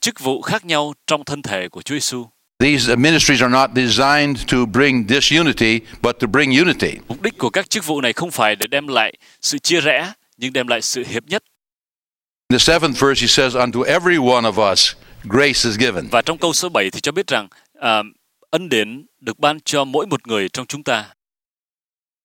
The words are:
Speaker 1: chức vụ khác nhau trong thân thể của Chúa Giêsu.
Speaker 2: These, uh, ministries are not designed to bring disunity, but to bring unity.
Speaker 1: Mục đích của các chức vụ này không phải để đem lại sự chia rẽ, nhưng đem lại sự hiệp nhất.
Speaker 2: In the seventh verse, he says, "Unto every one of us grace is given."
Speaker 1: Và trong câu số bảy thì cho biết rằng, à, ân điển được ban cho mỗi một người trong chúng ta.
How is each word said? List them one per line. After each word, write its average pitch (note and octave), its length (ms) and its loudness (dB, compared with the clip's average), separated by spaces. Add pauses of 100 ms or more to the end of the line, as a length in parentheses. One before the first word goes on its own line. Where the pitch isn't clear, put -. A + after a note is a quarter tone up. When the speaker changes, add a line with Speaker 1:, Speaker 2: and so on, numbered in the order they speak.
Speaker 1:
chức - 200 -4
vụ C3 220 -4
khác G#3+ 220 -4
nhau D3 300 -4 (120)
trong D3 180 -2
thân C#3+ 180 -10
thể F#2 260 -6
của F2+ 140 -16
Chúa C#3 120 -8
Giêsu. B2 340 -6 (300)
Speaker 2:
These, B2 340 2
uh, A#2 60 4
ministries D3 440 4
are B2 100 4
not C3 220 4
designed C3+ 640 2 (160)
to B2 200 4
bring B2+ 360 2
disunity, C3 720 2 (220)
but A#2 180 0
to C3 60 -2
bring C3+ 240 2
unity. D3 420 2 (160)
Speaker 1:
Mục A#2+ 140 -12
đích A3+ 160 -4
của A#2+ 120 -2
các - 200 -4
chức F#3+ 160 -4
vụ D3+ 140 -4
này A#2+ 120 0
không E3+ 180 -8
phải G#2+ 260 0
để G#2 100 -4
đem C#3+ 220 -4
lại A#2 260 0 (280)
sự D3 160 -4
chia E3 220 0
rẽ, D3+ 320 0 (240)
nhưng B2+ 160 -8
đem C3 140 -2
lại A#2 160 0
sự B2 260 -6
hiệp A2+ 180 -6
nhất. F#3 160 -4 (1040)
Speaker 2:
In B2 100 2
the - 60 2
seventh D#3 360 2
verse, C#3 200 2
he A#2+ 60 0
says, B2+ 300 2
"Unto B2 260 0
every F3 340 0
one B2 260 2
of G#2 300 2
us - 200 2 (300)
grace B2 460 2
is G#2+ 100 -2
given." G#2+ 320 -2
Speaker 1:
Và A#2 120 2
trong E3 160 -6
câu E3 140 0
số F3+ 160 -2
bảy G#2 220 0
thì - 100 -10
cho D3 120 -4
biết F#3 140 -4
rằng, A2 220 -4 (320)
à, A2 220 0 (480)
ân E3+ 180 -2
điển A#2 380 -2 (140)
được D3 180 -8
ban D3+ 220 0
cho C#3+ 240 -2
mỗi C#3+ 220 -4
một C#3+ 200 -6
người G#2 220 -2
trong B2+ 180 -10
chúng C#3+ 160 -12
ta. A2+ 260 -2 (1160)